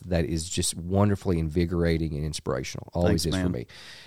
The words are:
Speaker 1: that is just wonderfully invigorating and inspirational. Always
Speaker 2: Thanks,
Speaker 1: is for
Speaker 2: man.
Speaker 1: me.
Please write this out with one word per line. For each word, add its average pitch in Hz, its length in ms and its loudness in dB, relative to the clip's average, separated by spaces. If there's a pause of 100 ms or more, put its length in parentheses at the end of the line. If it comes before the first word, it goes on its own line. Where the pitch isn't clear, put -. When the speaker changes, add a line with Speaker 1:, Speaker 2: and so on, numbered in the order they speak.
Speaker 1:
that 85 180 2
is 80 260 -2
just - 280 -2
wonderfully 98 600 2
invigorating 82 760 2
and 73 80 -4
inspirational. - 720 -6
Always 85 300 2
Speaker 2:
Thanks, - 20 0
Speaker 1:
is 80 100 0
for 92 140 0
Speaker 2:
man. - 20 0
Speaker 1:
me. - 160 -6 (400)